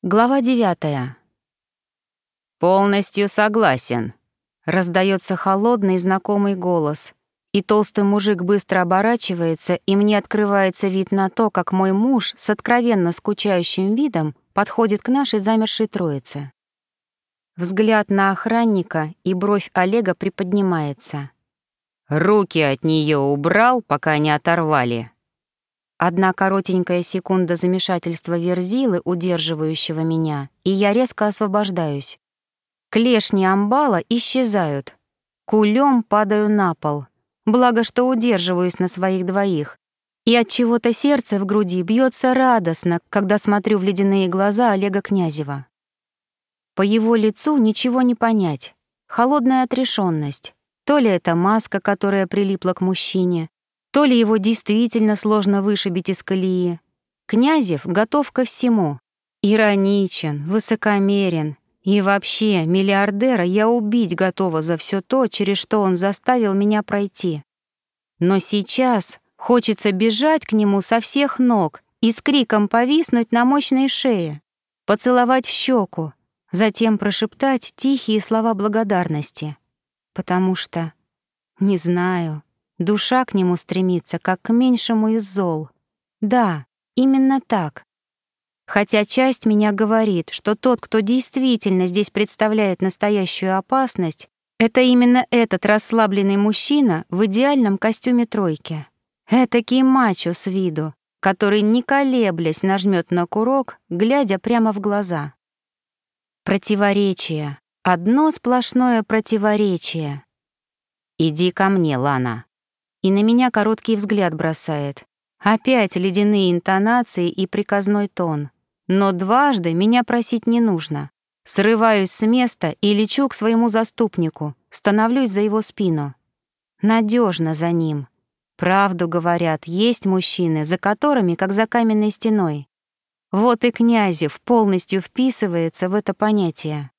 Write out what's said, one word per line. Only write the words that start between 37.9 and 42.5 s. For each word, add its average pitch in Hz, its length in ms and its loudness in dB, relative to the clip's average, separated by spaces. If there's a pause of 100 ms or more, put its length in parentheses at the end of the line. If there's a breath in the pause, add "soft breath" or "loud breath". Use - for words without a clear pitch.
удерживаюсь 185 720 0
на 185 80 0
своих 185 400 -2
двоих. 185 500 -2 (480)
И 226 100 4
от 233 140 2
чего-то 240 420 0
сердце 254 460 0
в 196 80 -2
груди 185 380 0
бьется 254 500 0
радостно, 190 680 2 (100)